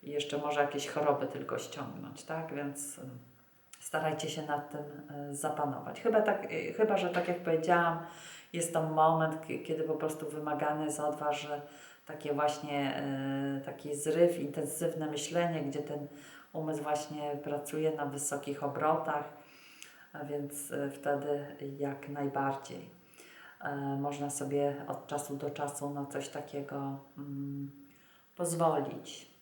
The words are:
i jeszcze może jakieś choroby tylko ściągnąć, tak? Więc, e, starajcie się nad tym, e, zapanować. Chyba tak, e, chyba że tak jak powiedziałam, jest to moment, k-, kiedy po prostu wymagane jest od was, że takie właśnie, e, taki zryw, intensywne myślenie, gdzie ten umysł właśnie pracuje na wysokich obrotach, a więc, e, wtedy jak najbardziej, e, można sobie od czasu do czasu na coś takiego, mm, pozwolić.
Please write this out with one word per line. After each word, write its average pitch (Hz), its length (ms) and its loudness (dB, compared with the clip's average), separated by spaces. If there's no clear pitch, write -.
i - 80 -10
jeszcze 147 260 0
może 147 240 2
jakieś 143 260 0
choroby 147 400 2
tylko - 320 -4
ściągnąć, - 640 -8
tak? 160 300 -4
Więc, 143 460 -6
e, - 20 -12
starajcie 156 500 0
się 151 160 -4
nad 147 260 -2
tym, 147 120 -6
e, 143 260 -6
zapanować. 143 680 -2
Chyba 220 200 6
tak, 202 240 4
e, - 280 -2
chyba 190 240 6
że 180 120 4
tak 175 180 2
jak 170 160 0
powiedziałam, 165 560 6
jest 170 200 0
to 160 100 4
moment, 160 520 8
k-, - 120 -6
kiedy 160 180 0
po 156 100 2
prostu 156 360 0
wymagane 151 560 0
jest 151 140 -2
od 151 160 2
was, 147 200 2
że 147 260 -4
takie 151 280 -4
właśnie, 147 600 2
e, 139 720 0
taki - 300 -4
zryw, 160 440 6
intensywne 156 680 -2
myślenie, 160 540 0
gdzie 139 180 -2
ten 147 280 -6
umysł 156 300 -2
właśnie 147 600 -2
pracuje 156 520 0
na 147 100 -2
wysokich 143 580 -2
obrotach, 156 680 2
a 143 120 -8
więc, 143 460 -4
e, 143 180 -2
wtedy 143 560 0
jak 139 320 -4
najbardziej, 139 800 -2
e, 139 400 -2
można 143 280 -2
sobie 143 460 2
od - 200 -6
czasu 143 280 -4
do 143 140 -2
czasu 143 400 -4
na 143 160 -4
coś 139 240 -6
takiego, 139 680 -6
mm, 139 540 -6
pozwolić. 160 960 0